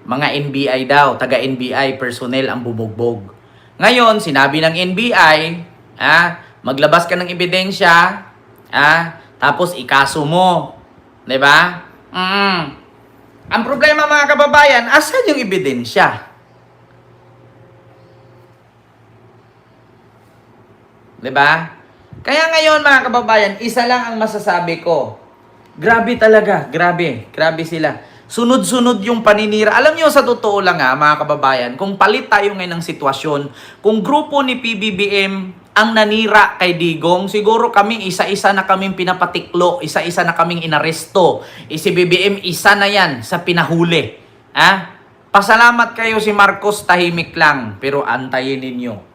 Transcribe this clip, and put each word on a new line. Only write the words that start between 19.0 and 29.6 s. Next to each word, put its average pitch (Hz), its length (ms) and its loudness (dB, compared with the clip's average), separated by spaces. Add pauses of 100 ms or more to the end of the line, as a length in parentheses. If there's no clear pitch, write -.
Diba? 147 560 0 (440)
Kaya 302 300 -2
ngayon, 311 300 2
mga 285 260 4
kababayan, 220 540 0
isa 240 240 -2
lang 240 260 -2
ang 226 60 -8
masasabi 175 640 -4
ko. 143 400 -4 (560)
Grabe 226 400 0
talaga, 208 500 4
grabe, 165 640 -2
grabe 160 320 -2
sila. 160 380 -4 (300)
Sunod-sunod 233 720 0
yung 226 240 -2
paninira. 214 480 2